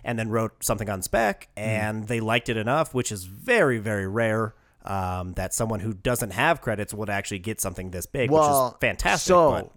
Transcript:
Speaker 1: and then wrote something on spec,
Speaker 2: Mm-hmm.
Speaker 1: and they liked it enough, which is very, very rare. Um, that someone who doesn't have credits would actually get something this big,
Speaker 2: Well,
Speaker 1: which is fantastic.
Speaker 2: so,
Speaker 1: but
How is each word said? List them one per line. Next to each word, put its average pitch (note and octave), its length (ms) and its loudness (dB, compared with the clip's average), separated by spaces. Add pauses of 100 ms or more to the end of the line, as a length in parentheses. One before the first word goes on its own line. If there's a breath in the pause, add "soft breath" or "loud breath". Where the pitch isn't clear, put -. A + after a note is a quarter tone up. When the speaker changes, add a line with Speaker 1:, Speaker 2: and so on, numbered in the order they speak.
Speaker 1:
and A#2+ 120 -4
then A2 140 -2
wrote A2+ 320 -2
something G#2+ 260 -2
on F#2+ 140 -4
spec, - 540 0
Speaker 2:
Mm-hmm. G#2+ 120 -6
Speaker 1:
and G#2+ 400 -2
they A#2 120 0
liked A2+ 280 0
it A2+ 80 0
enough, C3 380 0
which B2 160 -2
is F#2+ 140 -8
very, B2+ 540 2
very G2+ 280 -2
rare. A2 480 0 (300 soft breath)
Um, F#2 500 -4
that F#2 180 -6
someone A2 280 -2
who G#2+ 120 -4
doesn't A#2 380 -2
have C#3 320 0
credits G#2 320 -4
would G#2 160 -6
actually G2+ 300 -4
get G#2 200 -8
something F#2 300 -6
this F2+ 160 -8
big, C3 240 -2
Speaker 2:
Well, C#3+ 380 6
Speaker 1:
which - 60 -10
is - 60 -20
fantastic. D3+ 460 0
Speaker 2:
so, E3+ 240 8
Speaker 1:
but - 260 -2